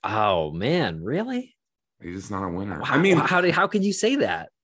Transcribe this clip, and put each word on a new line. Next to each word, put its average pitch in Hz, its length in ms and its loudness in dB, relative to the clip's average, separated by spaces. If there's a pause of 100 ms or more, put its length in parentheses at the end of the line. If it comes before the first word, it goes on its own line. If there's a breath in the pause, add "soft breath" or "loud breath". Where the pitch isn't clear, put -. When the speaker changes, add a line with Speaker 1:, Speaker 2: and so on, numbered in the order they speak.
Speaker 1:
Oh 92 480 2
man, 92 520 -2
really? 233 520 -4 (460)
Speaker 2:
He's 85 140 -10
just 98 160 -10
not 98 120 -4
a 92 60 -4
winner. 90 300 -6
Speaker 1:
Wow, - 100 -6
Speaker 2:
I 135 80 2
mean, 180 200 6
Speaker 1:
how 180 240 2
do, 180 100 4
how 175 160 2
can 196 160 0
you 202 100 0
say 233 220 0
that? 85 340 -2 (140)